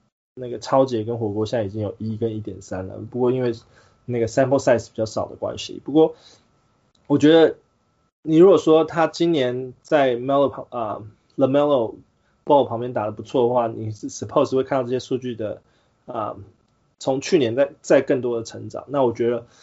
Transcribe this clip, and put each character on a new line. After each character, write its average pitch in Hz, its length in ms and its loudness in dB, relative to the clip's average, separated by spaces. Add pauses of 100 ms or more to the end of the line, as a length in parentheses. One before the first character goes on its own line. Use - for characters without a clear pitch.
(340)
那 127 140 -12
个 120 100 -10
抄 135 260 2
截 120 200 -2
跟 117 120 -6
火 113 120 -4
锅 107 180 -4
现 120 140 -2
在 107 40 -2
已 98 40 -6
经 107 120 -8
有 101 180 -6
一 110 180 -6
跟 113 180 -4
一 107 60 -8
点 98 200 -14
三 92 280 -10
了。 101 80 -14
不 110 240 -8
过 123 100 2
因 127 120 0
为 120 100 0 (520)
那 120 140 -4
个 117 80 0
sample 131 320 2
size 131 300 2
比 - 80 -20
较 110 100 -2
少 101 220 -6
的 - 80 -18
关 - 220 -6
系， - 260 -12
不 - 80 -8
过 160 240 4 (880)
我 143 120 2
觉 147 140 6
得 165 240 6 (680)
你 156 140 0
如 175 120 10
果 175 100 8
说 160 260 4
他 156 220 0
今 170 240 -2
年 127 500 -2
在 135 360 2
Melo 135 320 2
旁， 131 220 -12
呃， 107 360 -8 (300)
LaMelo 135 580 2 (500)
Ball 143 220 4
旁 117 140 -6
边 123 120 -6
打 117 120 -4
得 107 80 -6
不 110 100 -14
错 120 240 0
的 123 80 0
话， 117 140 2
你 113 240 -8
是 131 180 -14
suppose 131 460 -2
会 131 80 2
看 135 160 -2
到 - 20 0
这 120 80 -8
些 127 80 -2
数 127 200 -6
据 123 180 -10
的， 107 260 -10 (440)
呃， 110 300 -8 (600)
从 135 220 -2
去 180 180 2
年 117 160 0
再， 139 160 0 (100)
再 147 220 4
更 131 180 0
多 120 160 -2
的 117 80 -6
成 110 240 -14
长。 - 200 -12
那 135 160 0
我 120 80 2
觉 117 180 0
得 117 160 -4 (160)